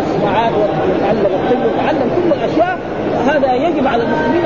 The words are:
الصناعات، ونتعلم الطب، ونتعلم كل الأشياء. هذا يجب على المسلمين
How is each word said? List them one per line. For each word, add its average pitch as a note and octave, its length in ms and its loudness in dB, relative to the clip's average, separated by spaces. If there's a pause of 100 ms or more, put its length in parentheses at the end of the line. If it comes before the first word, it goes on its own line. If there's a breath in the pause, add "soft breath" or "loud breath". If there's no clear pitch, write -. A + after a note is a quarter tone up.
الصناعات، A3 480 0
ونتعلم G3+ 760 0
الطب، F#3+ 400 0
ونتعلم C4 500 0
كل F4 220 2
الأشياء. F4 400 0 (500)
هذا C#4 260 2
يجب C#4+ 340 0
على A#3+ 160 0
المسلمين A#3+ 420 0